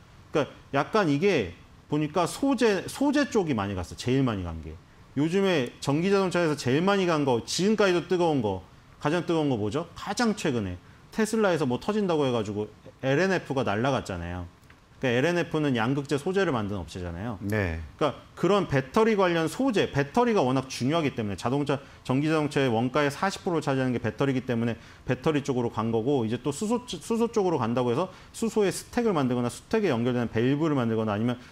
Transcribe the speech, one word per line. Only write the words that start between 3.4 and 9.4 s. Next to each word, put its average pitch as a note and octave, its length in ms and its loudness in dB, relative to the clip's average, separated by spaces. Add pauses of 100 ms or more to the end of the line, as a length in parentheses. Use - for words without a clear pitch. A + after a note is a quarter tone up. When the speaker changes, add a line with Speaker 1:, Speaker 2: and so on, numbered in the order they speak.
Speaker 1:
많이 G2+ 220 -2
갔어. F2 200 -8
제일 C3 280 2
많이 G#2+ 180 0
간 D#2+ 220 -8
게. D#2 100 -12 (420)
요즘에 E3 640 2
전기자동차에서 F3 800 2
제일 C#3+ 260 2
많이 G3 240 2
간 D#3 180 2
거, A#2+ 200 0
지금까지도 F#3+ 640 2
뜨거운 E3 340 2
거, F#2+ 220 -4 (340)
가장 D#3+ 280 0
뜨거운 D#3+ 220 2